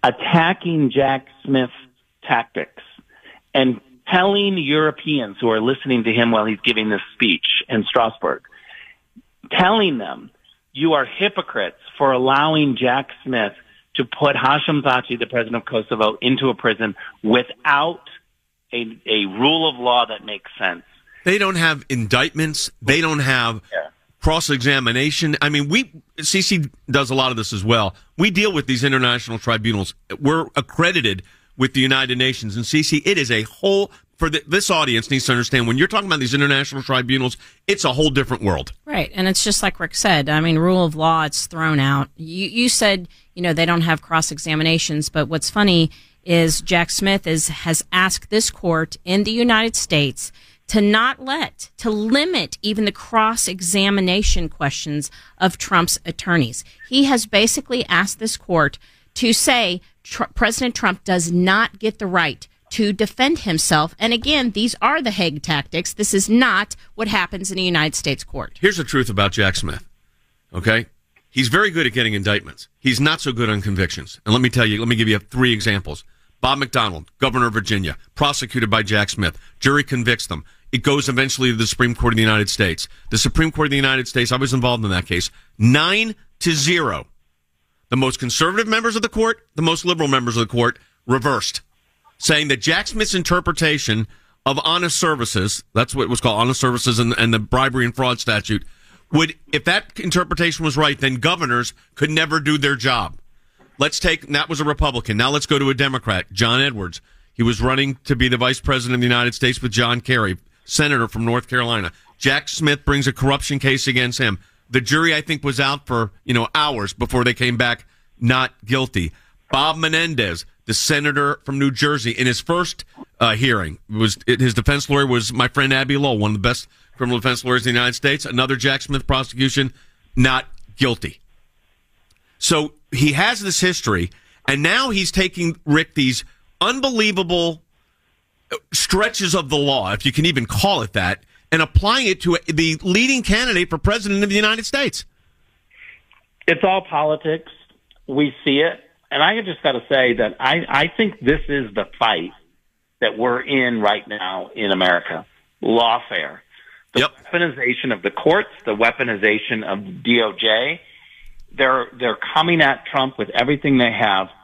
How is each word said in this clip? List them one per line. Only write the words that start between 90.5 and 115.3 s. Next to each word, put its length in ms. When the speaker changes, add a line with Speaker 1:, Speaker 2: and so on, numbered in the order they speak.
Speaker 2:
court 260
reversed, 560
saying 300
that 100
Jack 300
Smith's 260
interpretation 920
of 180
honest 360
services, 760
that's 220
what 80
it 80
was 100
called, 180
honest 220
services 380
and, 180
and 160
the 60
bribery 480
and 100
fraud 240
statute, 420
would, 260
if 140
that 340
interpretation 680
was 100
right, 240
then 140
governors 580
could 160
never 300
do 180
their 180
job. 400
Let's 200
take, 280
that 240
was 100
a 40
Republican. 520
Now 140
let's 160
go 120
to 120
a 40
Democrat, 560
John 300
Edwards. 400
He 100
was 200
running 420
to 100
be 140
the 80
vice 240
president 360
of 40
the 60
United 280
States 280
with 100
John 300
Kerry, 340
senator 440
from 160
North 240
Carolina. 440
Jack 320
Smith 340
brings 220
a 60
corruption 460
case 280
against 320
him. 200
The 140
jury, 320
I 80
think, 200